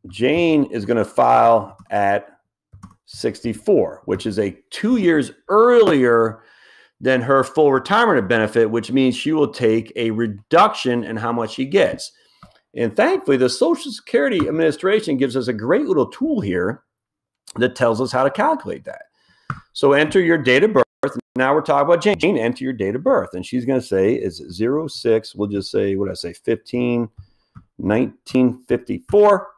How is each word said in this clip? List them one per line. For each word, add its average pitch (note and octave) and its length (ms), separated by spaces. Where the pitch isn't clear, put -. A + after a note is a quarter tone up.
Jane D3 640
is G#2 140
gonna A2+ 180
file A#2 720
at G2+ 500
sixty-four, A2+ 960
which G2 200
is G#2 140
a G2+ 160
two A#3+ 260
years E3 380
earlier D#3 960
than B2+ 200
her C3+ 220
full D3 300
retirement D3 560
benefit, A2 420
which A#2 180
means B2+ 280
she D#3 160
will D3+ 160
take A2 480
a A2+ 140
reduction A#2+ 920
in A2 140
how A#2 160
much A2+ 220
she C3 100
gets. - 480
And A#2 200
thankfully, A3 420
the B2+ 120
Social D4+ 420
Security A#3 560
Administration E3 720
gives B2+ 180
us B2 120
a B2 60
great C#3 320
little - 220
tool C#4 340
here F#2+ 420
that B2 200
tells A#2 260
us C3 100
how C3 120
to C#3 60
calculate G#3 560
that. - 180
So C#3 200
enter D#3 260
your E3 180
date B2+ 260
of A3 100
birth. B2+ 100
Now C3 200
we're D#3 60
talking C#3+ 260
about E3+ 160
Jane. F#3 340
Enter A#2+ 260
your C3 100
date G#2 220
of D3 80
birth. A3 300
And F#2 100
she's A#2+ 220
gonna C3 160
say G2 320
it's E2 240
zero B2+ 360
six, A2+ 460
we'll G#2 140
just G2+ 240
say, G2+ 240
what G2 100
did F#2 60
I F#2 40
say, F2 180
fifteen A#2+ 760
nineteen B2 880
fifty-four. F#3+ 800